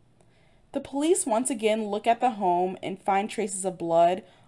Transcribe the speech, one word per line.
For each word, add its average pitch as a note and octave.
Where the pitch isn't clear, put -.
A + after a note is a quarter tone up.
The C#4
police D4
once A#3+
again A3
look G#3
at A#3
the B3
home F#3
and F#3
find G3
traces G3
of F#3
blood E3+